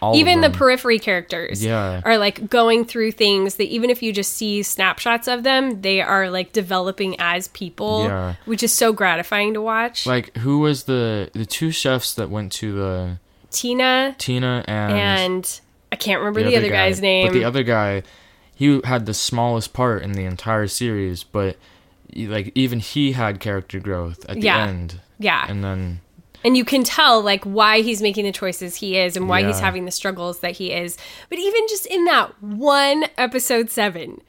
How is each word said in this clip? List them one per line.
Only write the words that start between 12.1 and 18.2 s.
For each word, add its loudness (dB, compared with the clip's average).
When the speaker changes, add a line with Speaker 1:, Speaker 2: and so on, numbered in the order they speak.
Speaker 1:
that -4
went -6
to -6
the -4
Speaker 2:
Tina 0
Speaker 1:
Tina -2
and -2
Speaker 2:
and 0
I -4
can't -2
remember 0
the 2
Speaker 1:
the 4
Speaker 2:
other 2
Speaker 1:
other 0
guy. 4
Speaker 2:
guy's 0
name. 4
Speaker 1:
But 2
the 4
other 0
guy, 2